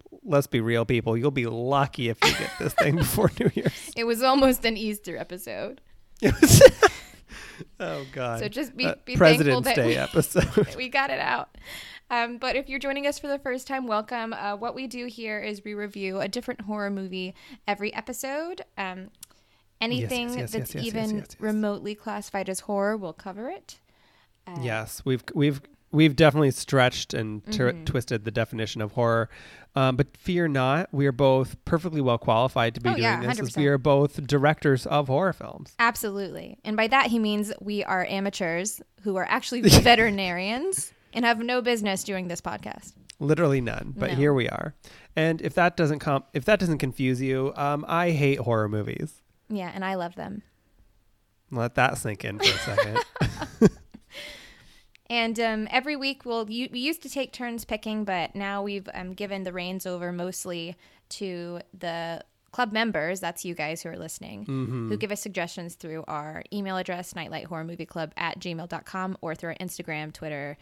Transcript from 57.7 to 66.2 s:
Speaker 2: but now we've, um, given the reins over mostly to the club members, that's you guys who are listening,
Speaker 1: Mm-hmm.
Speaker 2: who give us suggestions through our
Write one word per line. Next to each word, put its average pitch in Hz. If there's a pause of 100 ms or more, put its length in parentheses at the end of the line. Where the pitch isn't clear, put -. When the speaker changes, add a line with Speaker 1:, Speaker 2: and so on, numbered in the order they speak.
Speaker 2:
but 185
now 196
we've, 202
um, 185
given 196
the 180
reins 180
over 175
mostly 175 (360)
to 175 (180)
the 165 (300)
club 240
members, 190
that's 175
you 170
guys 160
who 170
are 170
listening, 160
Speaker 1:
Mm-hmm. 123
Speaker 2:
who 104
give 202
us 208
suggestions 175
through 160
our 156